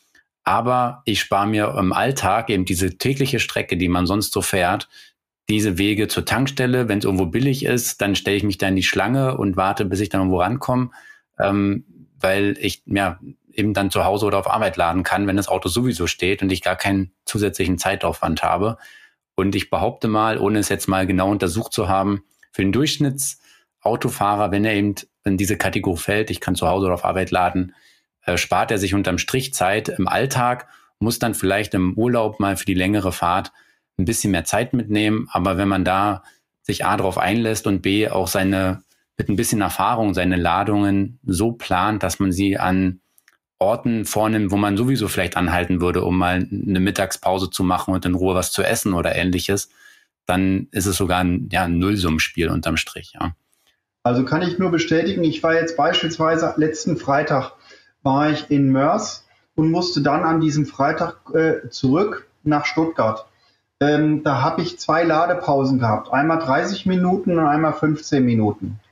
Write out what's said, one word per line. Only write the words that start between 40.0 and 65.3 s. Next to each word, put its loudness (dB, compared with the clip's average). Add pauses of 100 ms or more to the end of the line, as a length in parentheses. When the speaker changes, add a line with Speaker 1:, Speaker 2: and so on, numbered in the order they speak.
Speaker 1:
seine 0
Ladungen 2
so 0
plant, -2
dass -2
man 2
sie 0
an 0 (640)
Orten 0
vornimmt, 0
wo 2
man 2
sowieso 0
vielleicht -2
anhalten 0
würde, 0
um 0
mal 0
eine -2
Mittagspause -2
zu -2
machen 0
und -2
in 0
Ruhe 2
was -2
zu -2
essen 0
oder 0
ähnliches, -2 (560)
dann 0
ist -2
es 0
sogar 2
ein, 0
ja, 2
ein 0
Nullsummenspiel 0
unterm -2
Strich, -8
ja. -4 (720)
Speaker 2:
Also 2
kann -2
ich -2
nur 0
bestätigen, 0
ich -2
war 2
jetzt 0
beispielsweise 0
letzten 0
Freitag, 0 (500)
war 2
ich -4
in 4
Mörs 0 (300)
und 2
musste 0
dann 2
an 2
diesem 2
Freitag, -2 (180)
äh, 0
zurück 0 (140)
nach 2
Stuttgart. -2 (520)
Ähm, 2
da 0
hab 0
ich -4
zwei 0
Ladepausen 2